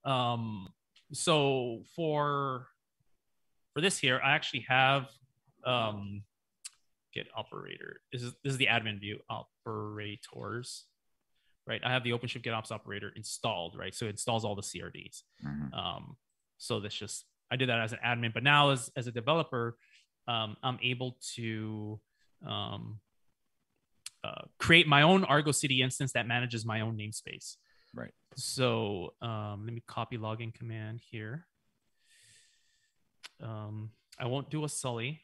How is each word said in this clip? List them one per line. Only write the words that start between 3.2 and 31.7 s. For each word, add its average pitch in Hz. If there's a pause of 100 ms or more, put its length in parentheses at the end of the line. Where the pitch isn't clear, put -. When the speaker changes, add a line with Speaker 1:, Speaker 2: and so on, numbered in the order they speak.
Speaker 1:
for 147
this 185
here, 127
I 139
actually 139
have, 131 (560)
um, 104 (880)
get -
operator. 50 (120)
This 123
is, 123 (120)
this 139
is 131
the 127
admin 107
view, 101 (100)
operators, 107 (840)
right? 113
I 123
have 127
the 120
OpenShift 120
GitOps 113
operator 104
installed, 101
right? 92
So 117
it 107
installs 110
all 104
the 98
C -
R 87
Ds. - (200)
Speaker 2:
Mm-hmm. 73
Speaker 1:
Um, 90 (420)
so 113
that's 101
just, - (260)
I 123
did 127
that 117
as 110
an 113
admin, 117
but 120
now 147
as, 127
as 123
a 120
developer, 120 (520)
um, 110
I'm 127
able 123 (180)
to, 107 (480)
um, 107 (1200)
uh, - (160)
create 165
my 143
own 185
Argo 147
C -
D 131
instance 131
that 117
manages 120
my 110
own 113
namespace. - (400)
Speaker 2:
Right. - (240)
Speaker 1:
So, 113
um, 107
let 117
me 117
copy 117
login 110
command 113 (100)
here. 117 (2000)